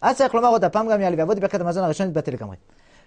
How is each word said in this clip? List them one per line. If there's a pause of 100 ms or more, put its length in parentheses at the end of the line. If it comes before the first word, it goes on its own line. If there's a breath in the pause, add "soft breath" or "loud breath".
אז
צריך
לומר
עוד
הפעם
גם
יעלה
ויבוא,
birkat
hamazon
הראשון
יתבטל
לגמרי. (500 soft breath)